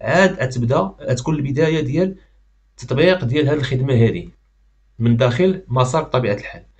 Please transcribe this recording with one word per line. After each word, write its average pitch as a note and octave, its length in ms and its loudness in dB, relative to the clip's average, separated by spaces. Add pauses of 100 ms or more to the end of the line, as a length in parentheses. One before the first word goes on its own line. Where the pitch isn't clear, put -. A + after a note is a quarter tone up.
عاد F3 380 2
غتبدا، B2+ 520 -2 (100)
غتكون B2+ 340 -4
البدايه D3+ 440 0
ديال E3 360 -2 (560)
التطبيق D#3+ 520 0
ديال C3 240 0
هاد D3+ 100 2
الخدمه C3+ 360 -2
هادي G2 360 2 (720)
من A#2 180 2
داخل E3+ 500 2
مسار C3 360 0
بطبيعه A2+ 320 -2
الحال. - 280 -12 (160)